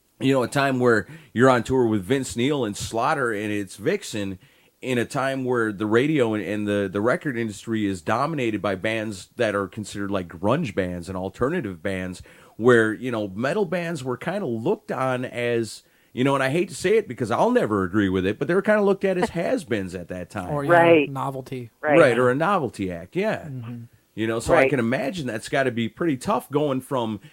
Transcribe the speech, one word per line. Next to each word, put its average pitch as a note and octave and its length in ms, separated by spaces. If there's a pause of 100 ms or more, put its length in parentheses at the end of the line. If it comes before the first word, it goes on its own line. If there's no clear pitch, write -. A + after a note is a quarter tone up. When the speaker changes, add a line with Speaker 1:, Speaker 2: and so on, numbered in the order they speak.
(200)
Speaker 1:
you C3+ 140
know, C3+ 100
a - 40
time C#3 320
where A#2 280 (260)
you're B2+ 160
on B2 140
tour C3 240
with G#2+ 160
Vince B2+ 320
Neil C3+ 280
and G#2 140
Slaughter B2 560
and G#2 180
it's G#2 260
Vixen, G2+ 600 (440)
in B2+ 180
a A#2 60
time C3+ 400
where A#2+ 280
the G2 140
radio A#2+ 480
and, G#2 80
and G#2 240
the, G2+ 240
the G2+ 100
record B2+ 360
industry A2 500
is F#2+ 140
dominated A#2 600
by G2+ 140
bands G#2+ 600
that G#2+ 200
are G2+ 120
considered, G2+ 440
like, F#2 160
grunge G2+ 480
bands F2+ 340
and F#2+ 80
alternative A2+ 640
bands, F#2 400 (340)
where, A2+ 380
you A#2+ 180
know, G#2+ 180
metal C#3 360
bands E3+ 380
were B2+ 140
kinda F#3+ 280
looked C3 460
on B2+ 340
as A#2 580 (300)
you A#2+ 100
know, C#3 100
and C3+ 100
I C3 60
hate E3 200
to D3+ 60
say G3+ 220
it G#3+ 100
because A#2 240
I'll E3 200
never A2+ 320
agree F#2+ 260
with F#2 160
it, G#2 140
but C#3+ 80
they E3+ 80
were G3 80
kinda G#3+ 180
looked G3 240
at F#3+ 120
as F3+ 120
Speaker 2:
<laughs> - 20
Speaker 1:
has-beens C#3 640
at F2 120
that F2+ 220
time. F#2+ 220
Speaker 3:
Or, C#3+ 140
yeah, D#3 60
Speaker 2:
Right. E3+ 380
Speaker 3:
novelty. C3 600 (120)
Speaker 2:
Right. D3 180
Speaker 1:
Right, B2 200
or B2 100
a B2+ 60
novelty C#3+ 560
act, E2+ 240
yeah. F#3+ 300
Speaker 3:
Mm-hmm. B2 300 (400)
Speaker 1:
You A2 120
know, A2+ 120
so D#3 140
I E3 100
Speaker 2:
Right. C3+ 60
Speaker 1:
can C#3 100
imagine C3+ 480
that's A2 220
gotta C3+ 220
be A2+ 160
pretty D#3+ 300
tough - 340
going C#3 300
from, A#2 380 (140)